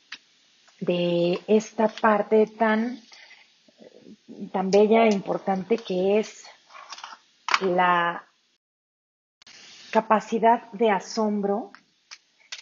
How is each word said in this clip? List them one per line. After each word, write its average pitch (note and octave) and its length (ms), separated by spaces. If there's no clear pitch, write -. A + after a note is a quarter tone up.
de F3 680
esta G#3+ 420
parte G#3+ 580
tan, A3 560
tan F#3+ 180
bella G#3+ 340
e A3 80
importante F#3+ 640
que G3 420
es - 260
la F3+ 640
capacidad A3+ 840
de A3 180
asombro G#3 840